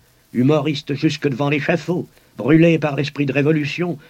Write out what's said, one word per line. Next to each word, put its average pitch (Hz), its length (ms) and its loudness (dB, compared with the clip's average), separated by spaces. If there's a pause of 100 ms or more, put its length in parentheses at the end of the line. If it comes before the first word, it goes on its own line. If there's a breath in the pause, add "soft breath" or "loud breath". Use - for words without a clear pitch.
(340 soft breath)
humoriste 147 600 0
jusque 151 340 -2
devant 139 220 -2
l'échafaud, 160 580 -2 (300 soft breath)
brûlé 160 400 4
par 147 180 -2
l'esprit 143 300 -4
de 143 80 -2
révolution 151 640 0 (120 loud breath)